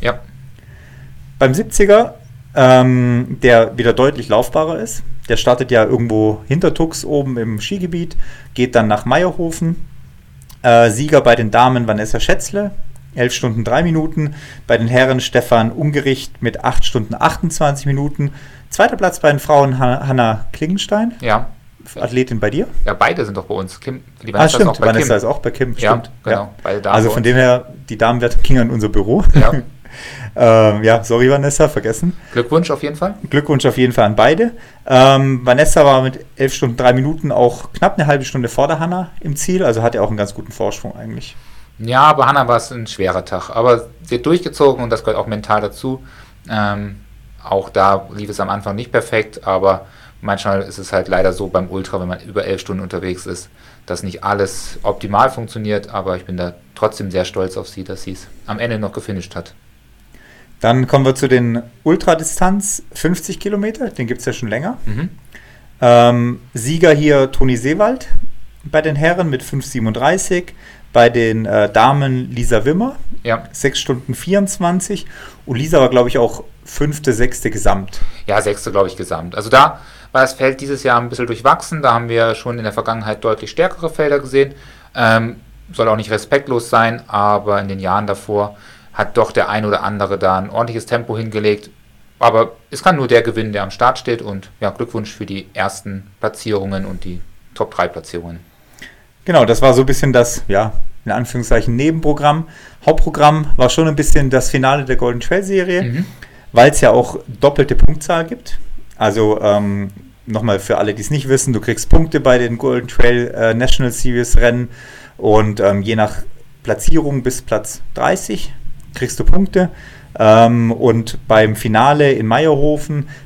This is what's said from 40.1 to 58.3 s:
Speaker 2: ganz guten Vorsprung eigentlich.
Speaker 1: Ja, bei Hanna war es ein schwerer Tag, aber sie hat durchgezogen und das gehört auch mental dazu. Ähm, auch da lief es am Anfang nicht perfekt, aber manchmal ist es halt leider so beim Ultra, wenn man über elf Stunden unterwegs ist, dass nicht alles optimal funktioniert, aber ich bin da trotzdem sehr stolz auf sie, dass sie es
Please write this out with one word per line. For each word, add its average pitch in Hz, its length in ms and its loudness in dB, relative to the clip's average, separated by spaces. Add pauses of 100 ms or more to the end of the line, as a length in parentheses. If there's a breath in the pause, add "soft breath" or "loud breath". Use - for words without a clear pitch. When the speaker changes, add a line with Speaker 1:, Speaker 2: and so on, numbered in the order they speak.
Speaker 2:
ganz 101 160 -4
guten - 200 -16
Vorsprung - 440 -8
eigentlich. - 380 -14 (460 soft breath)
Speaker 1:
Ja, 127 320 4
bei 131 120 2
Hanna 135 220 2
war 120 120 2
es - 120 -6
ein 117 160 -12
schwerer 92 380 -4
Tag, - 260 -10
aber 117 380 2 (160)
sie - 100 -6
hat 120 120 -6
durchgezogen 143 580 0
und 117 60 -8
das 113 100 -2
gehört 107 180 -4
auch 101 80 -6
mental 107 340 -2
dazu. 131 400 -8 (480 soft breath)
Ähm, 104 520 -6 (420)
auch 98 260 -4
da 98 460 0
lief 104 160 -12
es 101 80 -10
am 95 120 -4
Anfang 101 260 -6
nicht 120 160 -10
perfekt, 113 520 -4
aber 95 420 0 (340 loud breath)
manchmal 101 420 -4
ist 87 160 -14
es 92 140 -12
halt 92 160 -2
leider 92 240 0
so 98 160 -8
beim 92 200 -2
Ultra, 92 320 -8
wenn 90 80 -8
man 92 120 -10
über 98 240 -8
elf 95 160 -6
Stunden 95 220 -10
unterwegs 90 440 -10
ist, 87 240 -14 (360 soft breath)
dass 90 180 -10
nicht 90 180 -12
alles 101 640 -4
optimal 101 440 0
funktioniert, 107 640 -6
aber 95 240 -4
ich 90 80 -14
bin 92 120 -10
da 87 180 -8 (220)
trotzdem 107 340 -4
sehr 90 140 -2
stolz 95 320 -6
auf 98 100 -10
sie, - 160 -16
dass - 220 -14
sie 95 80 -12
es - 160 -16 (180)